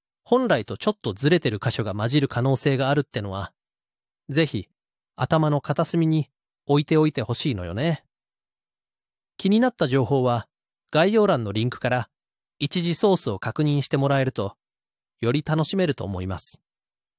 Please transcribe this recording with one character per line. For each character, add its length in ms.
本 240
来 160
と 100
ち 140
ょ 20
っ 100
と 120
ず 160
れ 100
て 100
る 80
箇 140
所 140
が 100
混 140
じ 100
る 80
可 140
能 160
性 180
が 140
あ 40
る 60
っ 60
て 160
の 100
は、 220
ぜ 180
ひ 220
頭 340
の 120
片 240
隅 200
に 240
置 160
い 40
て 120
お 100
い 60
て 80
ほ 120
し 180
い 40
の 80
よ 100
ね。 300
気 120
に 120
な 80
っ 40
た 140
情 160
報 200
は 260
概 220
要 160
欄 160
の 80
リ 140
ン 40
ク 120
か 80
ら 200
一 220
次 140
ソ 200
ー 20
ス 120
を 100
確 240
認 180
し 80
て 80
も 100
ら 140
え 40
る 60
と、 240
よ 140
り 120
楽 200
し 100
め 100
る 100
と 100
思 160
い 60
ま 100
す。 240